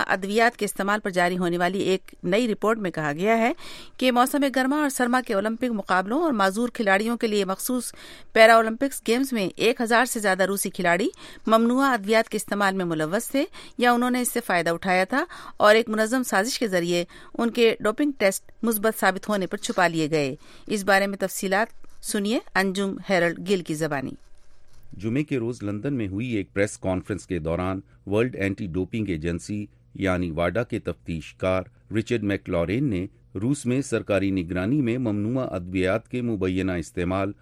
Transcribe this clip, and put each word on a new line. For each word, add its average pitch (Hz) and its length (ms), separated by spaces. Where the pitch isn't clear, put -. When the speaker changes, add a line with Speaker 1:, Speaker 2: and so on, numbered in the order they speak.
Speaker 1:
ادویات 208 500
کے - 80
استعمال 202 360
پر 208 100
جاری 180 280
ہونے 175 200
والی 180 200
ایک 185 440
نئی 214 300
رپورٹ 214 260
میں 190 120
کہا 151 220
گیا 202 260
ہے 233 140
کہ 254 160
موسم 269 320
گرما 262 200
اور 302 120
سرما 254 380
کے 226 80
اولمپک 220 360
مقابلوں 202 520
اور 320 100
معذور 208 360
کھلاڑیوں 214 480
کے 240 100
لیے 208 180
مخصوص 233 480
پیرا 226 220
اولمپکس 226 520
گیمز 254 260
میں 202 240
ایک 220 240
ہزار 240 240
سے 240 160
زیادہ 190 220
روسی 190 280
کھلاڑی 180 380
ممنوع 233 380
ادویات 220 440
کے - 80
استعمال 202 380
میں 190 100
ملوث 165 460
تھے 277 140
یا 240 140
انہوں 240 180
نے 247 100
اس 240 120
سے 240 140
فائدہ 170 240
اٹھایا 185 340
تھا 269 200
اور 208 180
ایک 226 140
منظم 220 340
سازش 220 360
کے 240 100
ذریعے 175 360
ان 226 120
کے 226 300
ڈوپنگ 220 380
ٹیسٹ - 340
مثبت 220 380
ثابت 190 280
ہونے 202 180
پر 208 100
چھپا - 320
لیے 160 220
گئے۔ 147 260
اس 196 180
بارے 196 220
میں 196 120
تفصیلات - 840
سنیے 214 340
انجم 196 420
ہیرلڈ 175 400
گل 190 100
کی 165 140
زبانی۔ 151 380
Speaker 2:
جمعے 113 320
کے 139 140
روز 113 240
لندن 104 320
میں 110 140
ہوئی 104 200
ایک 104 260
پریس 101 240
کانفرنس 92 480
کے 90 120
دوران 87 420
ورلڈ 107 300
اینٹی 98 300
ڈوپنگ 92 420
ایجنسی 85 580
یعنی 90 360
واڈا 87 320
کے 117 160
تفتیش 85 560
کار 92 280
رچرڈ 110 280
میکلورین 95 600
نے 98 220
روس 127 320
میں 123 160
سرکاری 98 480
نگرانی 95 500
میں 120 180
ممنوع 113 440
ادویات 92 680
کے 123 140
مبینہ 92 500
استعمال 92 680